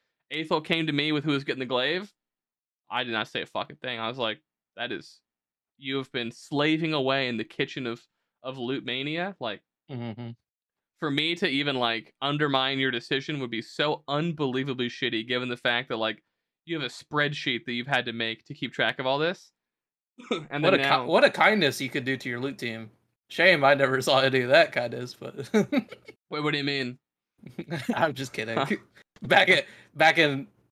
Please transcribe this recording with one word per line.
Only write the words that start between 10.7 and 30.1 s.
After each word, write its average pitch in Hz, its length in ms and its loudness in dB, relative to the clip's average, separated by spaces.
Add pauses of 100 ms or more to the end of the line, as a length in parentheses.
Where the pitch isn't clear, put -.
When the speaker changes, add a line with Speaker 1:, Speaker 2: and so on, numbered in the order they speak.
Speaker 1:
for 156 120 -2
me 151 240 0
to 180 120 -2
even, 139 300 0
like, 113 440 -2
undermine 139 560 0
your 135 140 0
decision 135 480 -4
would 127 100 -6
be 113 140 -6
so 151 440 -2
unbelievably 139 840 -2
shitty, 117 380 -4
given 123 220 -2
the 123 80 -6
fact 120 320 0
that, 123 80 -2
like, 110 240 -2 (440)
you 165 140 -6
have 143 40 -6
a 123 100 -8
spreadsheet 147 720 -2
that 127 80 -6
you've 120 140 -6
had 127 180 2
to 120 80 -6
make 113 320 -6
to - 80 -14
keep 127 180 -8
track 120 280 0
of 131 80 -2
all 135 100 2
this. 165 340 -2 (680)
<laughs> - 120 -8 (200)
And 147 120 -2
Speaker 2:
What 175 80 6
Speaker 1:
then - 40 6
Speaker 2:
a - 20 6
ki-, 139 60 2
Speaker 1:
now 135 220 2
Speaker 2:
what 196 180 4
a 277 80 8
kindness 170 500 4
you 135 80 -4
could 127 160 -4
do 131 120 0
to 131 120 -8
your 120 100 -6
loot 135 200 -6
team. 113 320 -8 (380)
Shame 170 340 6
I 139 100 10
never 135 280 4
saw 135 180 4
any 135 220 4
of 123 80 -2
that 156 220 8
kindness, 123 440 -4
but 131 360 -12
<laughs> 202 200 2 (580)
Speaker 1:
Wait, 151 140 -4
what 151 80 2
do 147 60 0
you 143 60 -2
mean? 135 360 -4 (440)
Speaker 2:
<laughs> 160 520 -6
I'm 160 180 0
just 131 200 -8
kidding. 113 240 -4
Speaker 1:
Huh? 139 100 -2 (560)
Speaker 2:
Back 185 260 4
at, 165 160 4 (300)
back 156 240 4